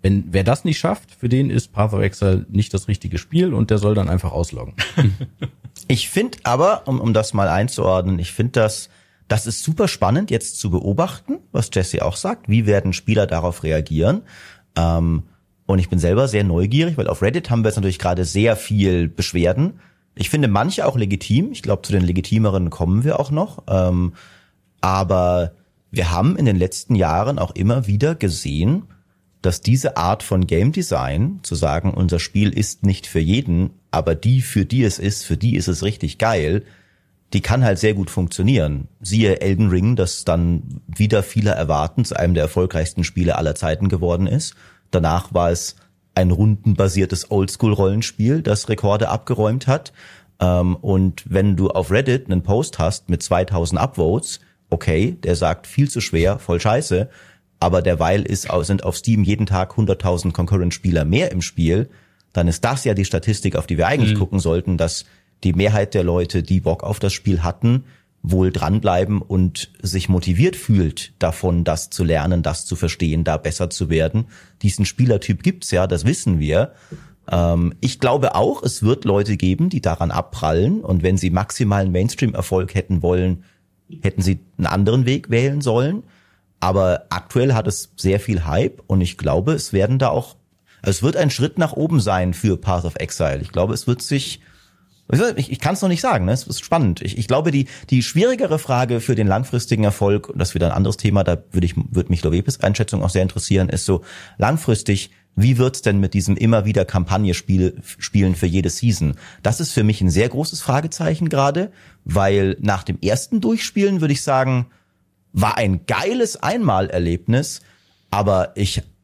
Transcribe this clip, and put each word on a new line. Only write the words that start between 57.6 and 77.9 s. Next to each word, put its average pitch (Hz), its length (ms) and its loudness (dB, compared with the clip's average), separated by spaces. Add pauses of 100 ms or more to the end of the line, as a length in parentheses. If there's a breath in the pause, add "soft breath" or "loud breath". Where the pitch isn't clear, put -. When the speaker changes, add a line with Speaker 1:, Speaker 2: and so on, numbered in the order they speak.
Speaker 2:
derweil 87 420 0
ist, - 240 -4 (160)
sind 95 220 -2
auf 92 140 -4
Steam 107 260 2
jeden 104 220 0
Tag 92 320 -2
hunderttausend 92 560 0
Concurrent-Spieler 87 720 0
mehr 120 260 0
im 92 80 -4
Spiel, 85 480 0 (460 soft breath)
dann 85 140 2
ist 85 180 -2
das 131 180 -2
ja 113 80 0
die 98 140 0
Statistik, 98 500 -2
auf 82 100 -4
die 80 120 -2
wir 85 80 2
eigentlich 110 260 2
Speaker 3:
Mhm. 104 60 0
Speaker 2:
gucken 95 220 0
sollten, 85 360 0
dass 82 300 -2 (360 soft breath)
die 90 120 2
Mehrheit 104 400 2
der 92 100 2
Leute, 87 380 0
die 92 180 2
Bock 80 240 -2
auf 104 140 -4
das 98 160 -2
Spiel 87 280 -2
hatten, 117 420 0 (380 loud breath)
wohl 92 300 2
dranbleiben 101 720 0
und - 480 -2 (100)
sich 92 300 -4
motiviert 95 440 2
fühlt - 640 0
davon, 87 460 0
das 80 240 -2
zu - 160 -4
lernen, 82 380 0
das 78 240 -4
zu 87 100 -4
verstehen, 80 480 -2
da 78 140 0
besser 80 320 -4
zu - 180 -6
werden. 80 380 0 (340 loud breath)
Diesen 101 240 0
Spielertyp 107 580 0
gibt's - 280 -2
ja, 90 160 2
das 85 180 -2
wissen 107 340 0
wir. 78 340 2 (580 loud breath)
Ähm, 85 500 2
ich - 200 -4